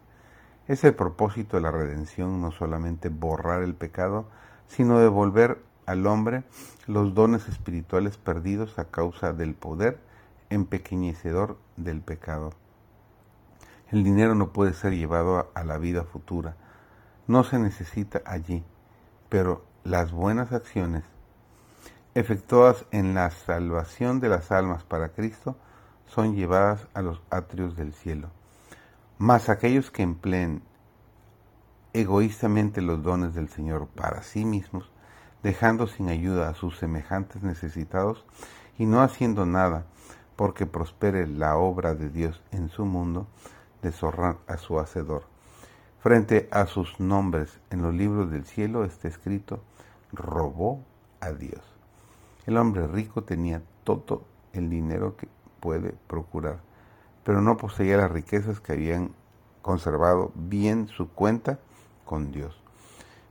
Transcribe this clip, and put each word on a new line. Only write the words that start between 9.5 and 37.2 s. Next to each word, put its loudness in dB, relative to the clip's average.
poder -2
empequeñecedor -2
del -6
pecado. -8
El 4
dinero 6
no 2
puede 2
ser -2
llevado 2
a, -2
a -6
la -4
vida -2
futura. -8
No 6
se -2
necesita -4
allí, -6
pero 0
las 0
buenas 0
acciones -4
efectuadas 6
en 0
la 2
salvación -4
de 0
las 0
almas 0
para -4
Cristo -8
son 0
llevadas 2
a -6
los -6
atrios -6
del -8
cielo. -8
Mas 6
aquellos 2
que -2
empleen 0
egoístamente 2
los 0
dones 0
del -6
Señor -6
para -6
sí -6
mismos, -6
dejando 2
sin -6
ayuda 0
a -6
sus -8
semejantes -6